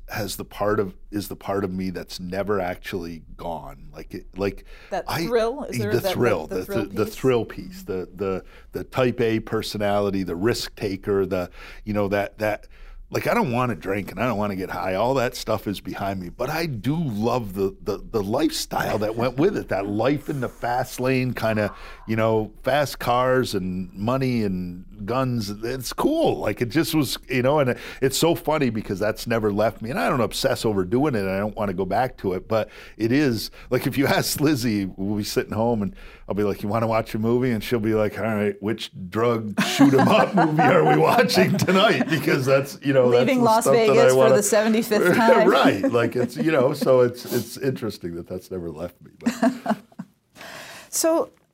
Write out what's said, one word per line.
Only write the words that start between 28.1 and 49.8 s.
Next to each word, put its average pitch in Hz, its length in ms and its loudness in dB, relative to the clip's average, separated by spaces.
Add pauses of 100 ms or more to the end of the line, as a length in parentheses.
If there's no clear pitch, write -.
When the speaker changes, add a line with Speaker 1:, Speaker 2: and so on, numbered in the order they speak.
Speaker 1:
so 165 160 4
funny 147 360 0
because 107 280 -4
that's 107 300 -2
never 110 240 2
left 107 300 0
me. 110 80 -8
And 185 100 -2
I 254 80 0
don't 143 120 2
obsess 120 440 0
over 101 200 2
doing 127 300 0
it. 98 140 -2
I 95 100 -2
don't 104 160 -2
wanna 101 200 -2
go 95 100 -2
back 110 340 0
to 95 140 -2
it, 92 160 -6
but 107 220 0 (260)
it 113 160 0
is, 131 400 0 (180)
like, 131 160 0
if 127 100 -4
you 139 100 2
<laughs> - 20 2
ask 180 320 0
Lizzie, 117 460 0 (100)
we'll 101 200 -4
be 104 60 -2
sitting 107 300 -4
home 113 280 0
and 95 140 -4 (340)
I'll 104 60 -4
be 101 80 0
like, 98 180 -2
"You 107 80 -6
wanna 113 200 0
watch 113 260 0
a 110 60 -2
movie?" 123 320 2
And 104 100 -2
she'll 120 160 0
be 110 160 0
like, 107 240 0
"All 104 60 -4
right, 104 360 -2
which 110 300 -4 (200)
drug 110 520 0
shoot - 320 6
'em - 140 6
up - 260 4
<laughs> - 0 -
movie 160 260 4
are - 320 6
we - 80 4
watching 185 560 4
tonight?" 185 540 4
Because 147 340 0
that's, 135 380 2
you 139 100 0
know, 131 140 6
Speaker 2:
Leaving 120 200 6
Speaker 1:
that's 262 120 4
the 240 60 4
Speaker 2:
Las 220 180 6
Speaker 1:
stuff - 120 4
that 226 80 6
I 214 120 4
Speaker 2:
Vegas 233 180 8
for 262 60 6
Speaker 1:
wanna 220 160 8
Speaker 2:
the 208 80 6
seventy-fifth 214 720 4
Speaker 1:
<laughs> - 0 -
Speaker 2:
time. 226 320 6
Speaker 1:
Right. 254 400 4
Like, 117 280 2
it's, 120 200 -2
you 123 140 0
know, 143 220 4
so 135 300 4
it's, - 300 0
it's 117 260 -4
interesting 110 580 -6
that 85 100 -10
that's - 240 -10
never 85 220 -8
left 82 300 -10
me. - 180 -20
But. - 600 -2